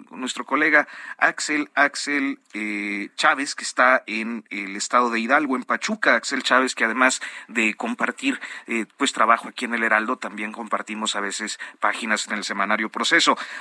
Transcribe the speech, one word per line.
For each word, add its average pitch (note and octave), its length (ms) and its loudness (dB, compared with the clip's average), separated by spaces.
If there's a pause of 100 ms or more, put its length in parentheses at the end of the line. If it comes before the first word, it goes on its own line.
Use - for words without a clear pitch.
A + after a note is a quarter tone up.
con F#2 120 -16
nuestro B2 260 -6
colega D3+ 420 4 (300)
Axel, D3+ 560 0
Axel, C#3 640 0 (160)
eh, G#2 640 -4
Chávez, C#3+ 400 0
que - 80 -12
está B2+ 420 4
en A2 460 -6
el G2 240 -8
estado B2 340 2
de A2+ 100 0
Hidalgo, C3 360 2
en B2 80 -4
Pachuca. C#3 500 0
Axel B2+ 300 0
Chávez, B2+ 320 4
que A#2 100 2
además B2+ 360 2 (260)
de A2 260 0
compartir, A#2+ 680 -4 (280)
eh, A2+ 180 -2 (120)
pues, C3+ 160 0
trabajo A#2 340 2
aquí A#2 180 -8
en A#2 80 -4
el A2+ 80 -2
Heraldo, A2 360 2
también G#2+ 340 -8
compartimos G#2+ 640 -4
a G#2 60 -4
veces G2+ 380 -6 (200)
páginas G#2+ 480 -2
en G#2+ 100 -4
el G2 60 -6
semanario G#2+ 460 -2
Proceso. C3 460 4 (260)